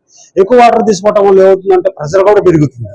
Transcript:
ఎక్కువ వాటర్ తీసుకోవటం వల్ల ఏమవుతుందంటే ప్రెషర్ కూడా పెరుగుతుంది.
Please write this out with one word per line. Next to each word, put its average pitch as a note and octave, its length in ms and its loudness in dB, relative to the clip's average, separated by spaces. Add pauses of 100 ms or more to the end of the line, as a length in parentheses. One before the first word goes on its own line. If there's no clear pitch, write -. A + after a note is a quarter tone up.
(400)
ఎక్కువ B3 180 0
వాటర్ A3+ 280 2
తీసుకోవటం G#3 400 -2
వల్ల F#3+ 140 2
ఏమవుతుందంటే F#3+ 500 0
ప్రెషర్ F#3 380 -4
కూడా G#3 120 2
పెరుగుతుంది. D3 540 -2